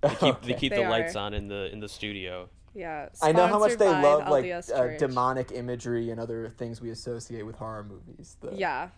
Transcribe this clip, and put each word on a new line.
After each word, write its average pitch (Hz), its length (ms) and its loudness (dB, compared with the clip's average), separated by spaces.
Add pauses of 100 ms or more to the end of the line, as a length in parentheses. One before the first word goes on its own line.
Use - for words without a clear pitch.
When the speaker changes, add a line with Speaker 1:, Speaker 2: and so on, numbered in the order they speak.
Speaker 1:
They 143 80 4
keep, - 100 -6
they 165 100 4
Speaker 2:
Okay. 127 240 -2
Speaker 1:
keep 135 200 0
Speaker 3:
They 123 100 2
Speaker 1:
the - 80 0
lights 113 240 0
Speaker 3:
are. 101 100 -4
Speaker 1:
on 104 80 -6
in 104 140 -6
the, 101 260 -6
in 107 60 -12
the 104 100 -10
studio. 92 600 -8 (260)
Speaker 3:
Yeah. 160 340 -10 (100)
Speaker 2:
I 156 120 4
know 180 160 8
how 202 100 4
much 214 140 6
Speaker 3:
Sponsored 226 80 -2
Speaker 2:
they 202 140 8
Speaker 3:
by 147 100 4
Speaker 2:
love, 147 160 8 (100)
like, 135 140 6
Speaker 3:
L - 0 -
D 180 80 -4
S 175 180 -8
Speaker 2:
uh, - 80 0
Speaker 3:
Church. 147 220 0
Speaker 2:
demonic 127 540 0
imagery 120 580 -4
and 113 80 -8
other 113 300 -6
things 113 320 -10
we 117 100 -8
associate 117 560 -10
with 110 80 -14
horror 110 280 -10
movies. 90 560 -18
The 123 160 -10
Speaker 3:
Yeah. 170 420 -2